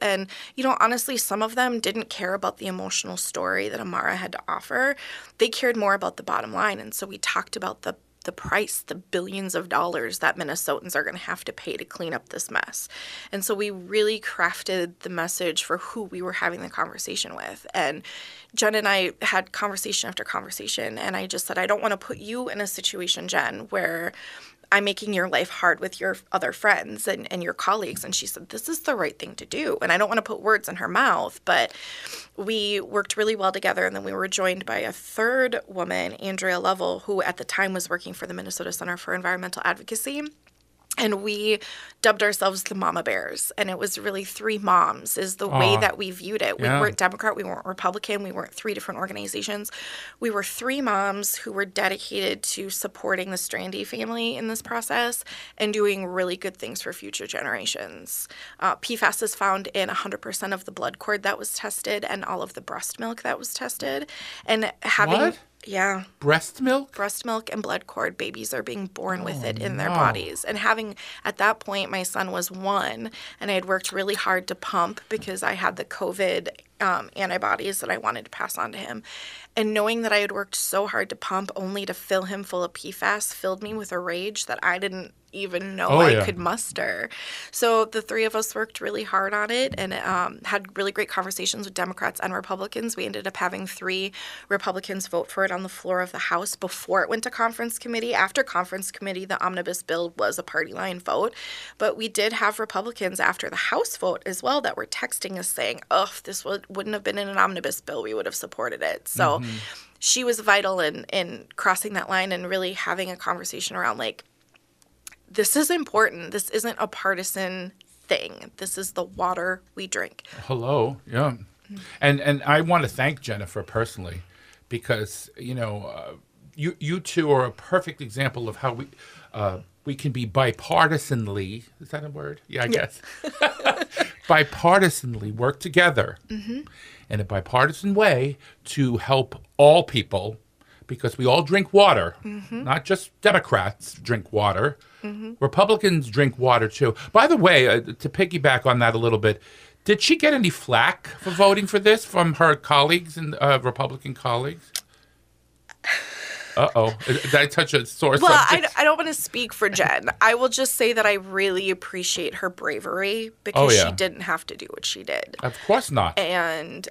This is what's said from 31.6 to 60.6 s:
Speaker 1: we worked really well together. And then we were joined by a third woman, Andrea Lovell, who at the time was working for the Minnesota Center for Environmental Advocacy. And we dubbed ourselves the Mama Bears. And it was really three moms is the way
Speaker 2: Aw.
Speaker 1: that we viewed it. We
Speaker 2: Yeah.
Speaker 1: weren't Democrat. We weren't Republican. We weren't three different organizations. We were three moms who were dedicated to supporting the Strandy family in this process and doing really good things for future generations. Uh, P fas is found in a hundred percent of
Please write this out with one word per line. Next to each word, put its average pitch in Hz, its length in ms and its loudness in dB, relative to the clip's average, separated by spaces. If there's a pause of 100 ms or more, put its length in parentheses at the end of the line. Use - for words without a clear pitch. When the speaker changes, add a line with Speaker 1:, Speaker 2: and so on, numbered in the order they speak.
Speaker 1:
we 208 440 -2
worked - 360 -4
really 214 200 2
well 190 160 2
together. 190 340 0
And 190 80 -2
then 196 100 -6
we 190 80 -6
were 190 160 -2
joined 190 380 0
by - 120 -2
a - 140 -4
third 247 760 0
woman, 180 460 -4
Andrea 190 440 -2
Lovell, 180 420 0
who 196 220 -2
at - 140 -2
the - 80 -10
time 196 280 0
was 185 180 -4
working 175 240 -6
for - 120 -12
the 180 80 -10
Minnesota 180 380 -8
Center 175 240 -6
for - 180 -6
Environmental 180 500 -4
Advocacy. 226 580 -4 (720)
And 208 280 0
we 208 340 0 (440)
dubbed 214 200 6
ourselves 196 400 2
the 202 140 -8
Mama 170 260 0
Bears. - 560 -2
And 202 100 0
it 185 120 -6
was - 180 -4
really 202 240 -6
three 214 360 -4
moms 180 600 2
is 190 180 -4
the 202 120 -4
way 139 260 4
Speaker 2:
Aw. 196 60 4
Speaker 1:
that 208 180 2
we 185 140 -6
viewed 180 280 -8
it. - 200 -2
We 123 60 2
Speaker 2:
Yeah. 131 120 4
Speaker 1:
weren't 208 180 2
Democrat. 208 380 0
We 208 80 -6
weren't - 240 -8
Republican. 196 560 -4
We 190 80 -8
weren't 190 240 -8
three 208 200 -6
different 202 260 -10
organizations. 202 720 -8 (480)
We 233 100 -2
were 202 140 -2
three 262 360 -4
moms 202 580 0
who 220 140 -10
were 196 120 -2
dedicated 190 800 -2
to - 260 -4
supporting 190 640 -4
the 185 40 -6
Strandy 185 480 -6
family 233 520 -6
in 233 100 -6
this 220 160 -6
process 240 600 -2 (340)
and 214 160 0
doing 202 320 2
really 180 300 -2
good 185 200 -8
things - 260 -10
for - 100 -8
future - 340 -10
generations. - 1040 -6 (320)
Uh, - 160 2
P - 180 -6
fas - 260 2
is 214 140 -4
found 196 400 0
in 190 160 0
a - 40 -4
hundred 202 240 -4
percent 190 340 -6
of 190 120 -4